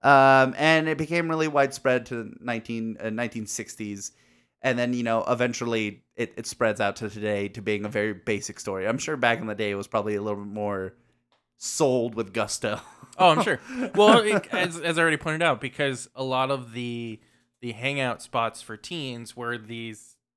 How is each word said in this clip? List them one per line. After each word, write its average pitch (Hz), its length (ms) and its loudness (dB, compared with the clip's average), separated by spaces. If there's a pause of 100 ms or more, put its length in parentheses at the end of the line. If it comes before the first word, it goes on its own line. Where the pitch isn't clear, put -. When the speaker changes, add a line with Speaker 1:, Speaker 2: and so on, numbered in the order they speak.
Speaker 1:
Um, 135 540 8
and 160 320 2
it 156 80 0
became 165 320 -2
really 160 180 0
widespread 135 600 2
to 117 340 -8
nineteen, 113 600 -6
uh, 113 100 -4
nineteen 113 360 -6
sixties. 104 680 -10 (500)
And 123 160 2
then, 123 160 0
you 120 80 -2
know, 113 260 0
eventually 117 760 -2 (120)
it, 117 200 -4
it 113 100 -10
spreads 110 340 0
out 101 160 0
to 107 140 -8
today 101 380 -4
to 98 120 -12
being 104 240 -2
a 107 40 -6
very 107 260 -2
basic 98 460 -6
story. 95 260 -4
I'm 113 100 0
sure 156 200 -4
back 117 240 2
in 117 60 -6
the 107 100 -4
day 104 160 -2
it - 20 -2
was 98 140 -6
probably 107 260 -2
a 101 80 -2
little 104 200 -4
bit 101 100 -12
more 101 420 -4 (640)
sold 127 560 0
with 104 180 -6
gusto. 107 520 -4
<laughs> - 60 -20 (280)
Speaker 2:
Oh, 185 100 8
I'm 160 140 6
sure. 180 180 0 (340)
Well, 214 260 10
it, 208 340 0
as, 175 260 -2
as 165 180 0
I 165 40 4
already 160 160 4
pointed 160 240 -4
out, 143 180 2
because 135 540 -4
a 131 100 -6
lot 131 260 0
of 127 220 -6
the, 117 480 -8 (400)
the 120 120 -8
hangout 127 500 -4
spots 117 400 -4
for 110 160 -14
teens 131 580 -10
were 120 220 -6
these 113 580 -14 (200)